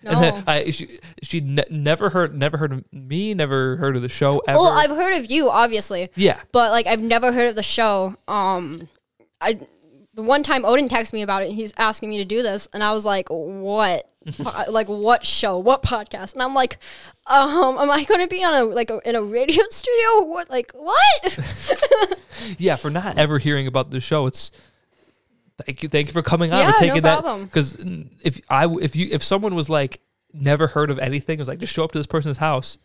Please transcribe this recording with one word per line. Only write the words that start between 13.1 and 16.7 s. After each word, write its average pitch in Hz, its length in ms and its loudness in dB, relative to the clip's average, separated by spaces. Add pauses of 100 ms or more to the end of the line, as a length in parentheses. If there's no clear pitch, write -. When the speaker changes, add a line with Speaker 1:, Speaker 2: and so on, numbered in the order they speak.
Speaker 2:
"What? 190 800 -2 (180)
Speaker 1:
<laughs> 156 120 -12
Speaker 2:
Po-, - 340 -6
like, 220 160 0
what 208 380 0
show? 196 320 -2
What 254 240 2
podcast?" - 520 -6
And 262 100 -4
I'm 262 100 -4
like, 269 240 0 (480)